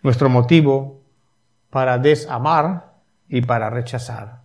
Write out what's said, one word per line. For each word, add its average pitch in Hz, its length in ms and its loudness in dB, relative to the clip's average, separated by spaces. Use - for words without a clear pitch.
nuestro 135 280 2
motivo 135 720 2
para 127 280 0
desamar 147 960 0
y 123 140 -2
para 117 280 -2
rechazar. 117 760 -10